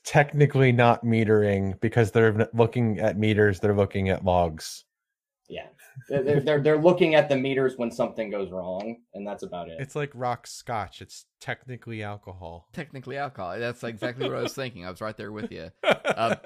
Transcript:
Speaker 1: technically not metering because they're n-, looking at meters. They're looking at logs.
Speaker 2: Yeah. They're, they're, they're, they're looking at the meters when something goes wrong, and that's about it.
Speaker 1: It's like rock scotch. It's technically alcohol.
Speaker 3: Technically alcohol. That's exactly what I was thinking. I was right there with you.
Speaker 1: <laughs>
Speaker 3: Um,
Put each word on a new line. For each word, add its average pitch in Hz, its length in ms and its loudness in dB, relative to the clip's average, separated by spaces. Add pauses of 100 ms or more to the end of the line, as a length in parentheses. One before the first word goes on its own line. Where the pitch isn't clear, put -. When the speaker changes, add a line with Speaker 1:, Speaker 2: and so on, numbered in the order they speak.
Speaker 1:
technically 143 680 4
not 120 320 6
metering 104 720 2
because 113 320 2
they're 113 300 4
n-, 113 120 2
looking 113 460 2
at 101 180 0
meters. 107 440 2
They're 104 140 2
looking 98 340 0
at 95 160 -2
logs. 87 580 0 (640)
Speaker 2:
Yeah. - 200 -14 (420)
They're, 139 120 0
they're, 139 200 2
they're, 147 200 2
they're 151 160 4
looking 170 380 4
at 147 120 6
the 139 100 2
meters 131 400 0
when 120 120 -2
something 110 400 -4
goes 98 220 -6
wrong, 92 460 -8 (180)
and 101 100 -12
that's 101 160 -10
about 87 280 -10
it. 82 100 -14
Speaker 1:
It's 135 160 -12
like 143 180 -6
rock 120 320 -6
scotch. - 560 -10
It's - 240 -20 (160)
technically 117 640 -12
alcohol. 92 680 -14
Speaker 3:
Technically 139 460 -12
alcohol. 113 400 -8
That's 120 260 -8
exactly 120 460 -8
what - 80 -6
I 123 60 -4
was 117 100 -8
thinking. 117 320 -10
I 92 60 -10
was 90 100 -14
right 107 160 -8
there 104 140 -12
with 107 200 -10
you. 85 200 -14 (120)
Speaker 1:
<laughs> 294 80 2 (240)
Speaker 3:
Um, 202 200 0 (100)